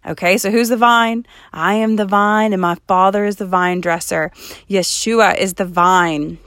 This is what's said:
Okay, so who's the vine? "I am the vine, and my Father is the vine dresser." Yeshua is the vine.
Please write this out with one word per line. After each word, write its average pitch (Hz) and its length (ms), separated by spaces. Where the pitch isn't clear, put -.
Okay, 180 360
so 196 100
who's 226 200
the 240 80
vine? 233 500
"I 170 220
am 220 200
the 208 120
vine, 208 460
and 185 80
my 175 160
Father 196 360
is 208 120
the 202 100
vine 180 360
dresser." 165 500
Yeshua 202 720
is 190 160
the 190 120
vine. 175 800